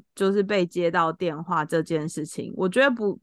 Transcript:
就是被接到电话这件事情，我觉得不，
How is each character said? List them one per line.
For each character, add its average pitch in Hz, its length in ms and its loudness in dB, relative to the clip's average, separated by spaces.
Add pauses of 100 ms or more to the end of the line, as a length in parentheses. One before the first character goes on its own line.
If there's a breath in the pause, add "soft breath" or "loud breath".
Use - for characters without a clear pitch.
(160)
就 196 160 2
是 202 100 2
被 196 240 2
接 170 240 0
到 165 220 2
电 165 320 -4
话 165 200 0
这 160 160 0
件 156 280 -2
事 160 180 -6
情， - 300 -10
我 185 120 0
觉 185 120 2
得 277 100 6
不， 220 320 -2